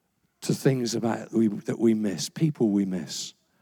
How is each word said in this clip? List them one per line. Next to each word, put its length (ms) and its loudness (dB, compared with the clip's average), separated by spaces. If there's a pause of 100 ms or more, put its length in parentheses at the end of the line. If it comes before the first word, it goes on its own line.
(440)
to 120 -2
things 400 0
about 380 -2
we, 160 4
that 300 -4
we 160 4
miss, 340 -2
people 400 0
we 160 2
miss, 480 -6 (300)